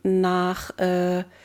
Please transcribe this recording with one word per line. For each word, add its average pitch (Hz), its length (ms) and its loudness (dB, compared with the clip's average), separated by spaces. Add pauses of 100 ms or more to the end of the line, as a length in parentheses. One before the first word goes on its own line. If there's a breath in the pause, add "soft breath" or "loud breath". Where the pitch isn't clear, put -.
nach, 185 760 0
äh, 180 460 0 (200 loud breath)